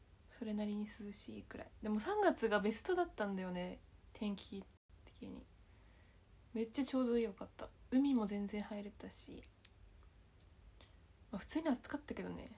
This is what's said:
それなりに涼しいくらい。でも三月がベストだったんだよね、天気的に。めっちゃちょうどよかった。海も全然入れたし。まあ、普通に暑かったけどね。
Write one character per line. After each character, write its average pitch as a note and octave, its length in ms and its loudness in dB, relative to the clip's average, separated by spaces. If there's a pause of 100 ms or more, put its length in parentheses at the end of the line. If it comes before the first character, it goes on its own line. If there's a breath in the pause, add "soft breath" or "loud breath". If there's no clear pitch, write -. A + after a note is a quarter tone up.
(300)
そ - 140 -10
れ G#3+ 100 -2
な G#3 100 0
り G#3 100 0
に G#3 120 -2
涼 G#3 260 -10
し G#3+ 260 -10
い G3+ 40 -10
く - 160 -14
ら - 60 -10
い。 - 60 -16 (120)
で G#3+ 60 -2
も G#3+ 100 2
三 G4 220 0
月 D4 280 6
が G#3 120 4
ベ G#3 120 4
ス - 100 -6
ト F#4 120 2
だ F4 80 6
っ E4+ 120 0
た G#3 120 0
ん G3 100 -2
だ F#3+ 60 -2
よ F#3 80 -4
ね、 F3+ 300 -4 (320)
天 G#3 240 -2
気 G3 280 -10 (400)
的 - 240 -14
に。 - 160 -12 (1080 soft breath)
め A3+ 120 2
っ A3 60 -2
ち C#4+ 120 2
ゃ - 20 2
ち B3+ 100 0
ょ C4 60 6
う B3+ 60 6
ど A#3 120 6
よ A3 140 2
か - 140 -10
っ - 100 -12
た。 - 120 -8 (220)
海 C#4 240 6
も A3 120 4
全 G3+ 200 0
然 G#3 160 -2
入 G#3 220 -6
れ G3+ 60 -10
た - 200 -12
し。 C4+ 320 -12 (1900 soft breath)
ま G#3 40 -4
あ、 - 20 -6
普 - 80 -10
通 D4+ 140 -2
に E4 80 2
暑 B3 200 0
か D4 100 -2
っ - 20 -16
た - 140 -8
け - 80 -6
ど F3+ 60 -6
ね。 - 300 -8